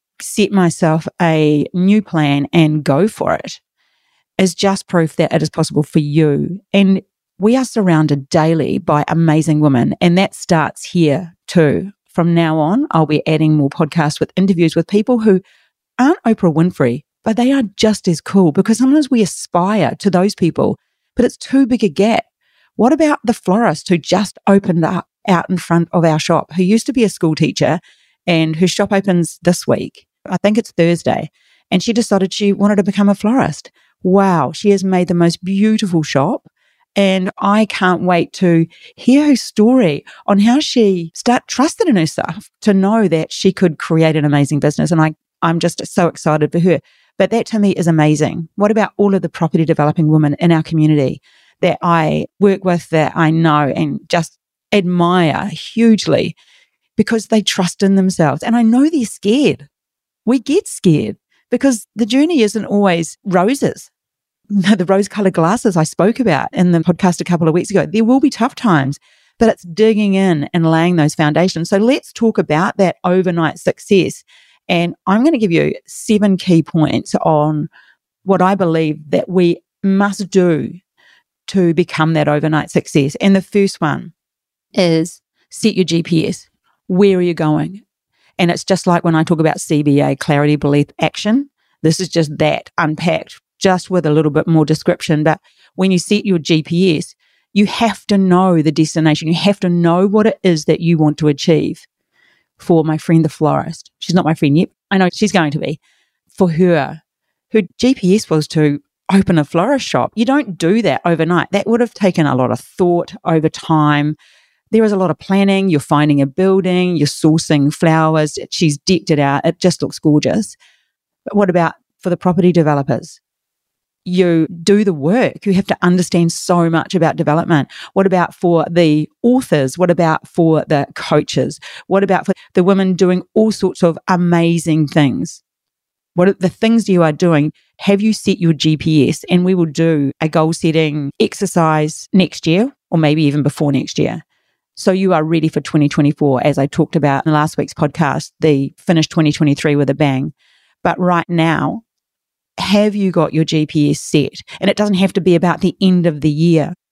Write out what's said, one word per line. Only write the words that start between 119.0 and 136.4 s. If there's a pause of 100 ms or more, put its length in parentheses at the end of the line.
it
out.
It
just
looks
gorgeous. (640)
But
what
about (240)
for
the
property
developers? (840)
You (160)
do
the
work.
You
have
to
understand
so
much
about
development. (240)
What
about
for
the (140)
authors?
What
about
for
the
coaches? (280)
What
about
for (200)
the
women
doing (100)
all
sorts
of
amazing
things? (680)
What
are
the